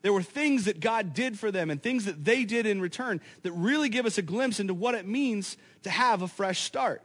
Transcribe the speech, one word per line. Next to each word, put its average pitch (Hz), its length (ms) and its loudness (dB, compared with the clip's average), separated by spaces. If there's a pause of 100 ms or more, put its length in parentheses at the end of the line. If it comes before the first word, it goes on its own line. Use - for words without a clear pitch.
there 202 120 2
were 190 100 2
things 277 400 2
that 185 160 0
God 214 340 0
did 233 240 -2
for 214 140 -2
them 180 180 0
and 143 140 -4
things 240 220 0
that 151 180 -6
they 233 220 4
did 226 200 0
in 202 140 2
return 190 400 -4 (220)
that 180 100 -4
really 247 380 2
give 240 160 0
us 220 120 0
a 208 40 0
glimpse 208 400 -2
into 190 120 0
what 233 220 0
it 190 100 -6
means 220 520 -2 (260)
to 190 60 -8
have 226 320 2
a 185 80 -4
fresh 190 320 -2
start. 254 440 -2